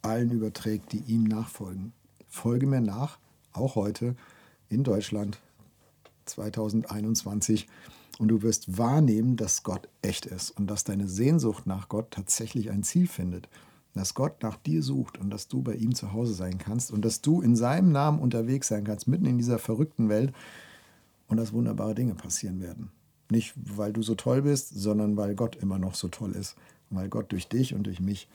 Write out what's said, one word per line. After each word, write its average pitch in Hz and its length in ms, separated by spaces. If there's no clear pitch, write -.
allen 117 280
überträgt, 110 640
die 104 140
ihm 113 180
nachfolgen. 107 720
Folge 120 380
mir 135 160
nach, 113 360
auch 131 240
heute 110 380
in 120 160
Deutschland 104 560
zweitausendeinundzwanzig, 107 1400
und 110 100
du 110 140
wirst 110 340
wahrnehmen, 120 640
dass 104 240
Gott - 260
echt 95 240
ist 92 240
und 101 160
dass 104 180
deine 98 240
Sehnsucht 117 580
nach 98 220
Gott 110 220
tatsächlich 110 600
ein 98 120
Ziel 175 260
findet, 90 400
dass 98 180
Gott 139 300
nach 110 160
dir 156 240
sucht 135 340
und 98 140
dass 104 180
du 135 140
bei 123 140
ihm 117 180
zu 101 180
Hause 113 220
sein 92 240
kannst 110 340
und 107 140
dass 110 160
du 156 180
in 120 160
seinem 147 340
Namen 151 280
unterwegs 127 500
sein 104 160
kannst, 104 240
mitten - 160
in 123 140
dieser 120 200
verrückten 113 520
Welt, 120 240
und 110 80
dass 113 160
wunderbare 110 420
Dinge 113 220
passieren - 440
werden. 87 300
Nicht, 113 240
weil 104 380
du 113 100
so 107 140
toll 123 260
bist, 143 280
sondern 104 460
weil 101 200
Gott 95 180
immer 95 240
noch 92 160
so - 140
toll 95 240
ist 92 240
und 98 60
weil 95 120
Gott - 220
durch 92 160
dich 127 260
und 98 120
durch 95 160
mich 98 340